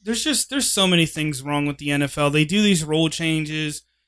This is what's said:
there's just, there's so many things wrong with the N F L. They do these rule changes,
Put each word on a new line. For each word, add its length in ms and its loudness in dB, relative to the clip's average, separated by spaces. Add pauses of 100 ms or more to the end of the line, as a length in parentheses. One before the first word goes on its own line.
there's 220 -4
just, 260 0
there's 220 0
so 160 2
many 180 4
things 380 -4
wrong 220 -2
with 140 -6
the 120 -4
N 100 0
F 160 -2
L. 120 2
They 160 2
do 180 2
these 220 4
rule 240 2
changes, 720 -4 (240)